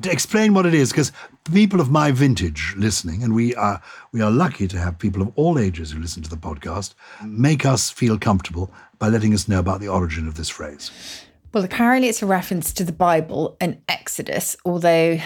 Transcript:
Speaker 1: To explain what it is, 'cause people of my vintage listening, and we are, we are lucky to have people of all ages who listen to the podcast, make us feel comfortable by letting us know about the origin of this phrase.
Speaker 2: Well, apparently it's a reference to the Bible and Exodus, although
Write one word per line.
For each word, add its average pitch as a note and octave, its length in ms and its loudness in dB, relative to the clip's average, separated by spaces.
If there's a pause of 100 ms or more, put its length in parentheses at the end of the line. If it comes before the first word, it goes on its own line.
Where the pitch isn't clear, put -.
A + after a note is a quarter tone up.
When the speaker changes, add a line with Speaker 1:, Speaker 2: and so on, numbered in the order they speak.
Speaker 1:
To F#3 80 -4
explain G#3+ 440 2
what F#3 120 4
it E3+ 80 4
is, C#3 180 4
'cause - 200 0 (400)
people G3 280 6
of C3 100 2
my D3+ 200 4
vintage G#2 680 0
listening, G2 460 -2
and A2+ 120 0
we A#2 200 2
are, G2+ 260 -2 (320)
we A#2 80 -2
are G#2+ 100 2
lucky B2 380 0
to F2+ 100 -6
have F2 200 -4
people F#2+ 240 -2
of G2+ 140 -2
all D#3+ 220 2
ages E2 340 -2
who D#2 80 -8
listen E2 220 -8
to D#2 80 -12
the E2 60 -10
podcast, D#2+ 580 -10 (300)
make A#2+ 400 2
us C3+ 260 0
feel A2 280 0
comfortable F#2 520 -2 (280)
by A2 100 0
letting A2 260 2
us F#2+ 140 -2
know G2 100 2
about F#2+ 220 -2
the G2+ 80 -8
origin E2 380 -2
of D#2 80 -8
this D#2 140 -10
phrase. D2 420 -12 (640)
Speaker 2:
Well, G3+ 100 0
apparently A#3+ 460 2
it's G#3+ 120 -4
a G#3 40 -2
reference F#3 480 -2
to F#3+ 100 -2
the E3+ 80 -2
Bible D#3+ 720 0
and F3 160 -4 (100)
Exodus, - 680 -6 (100)
although E3 600 4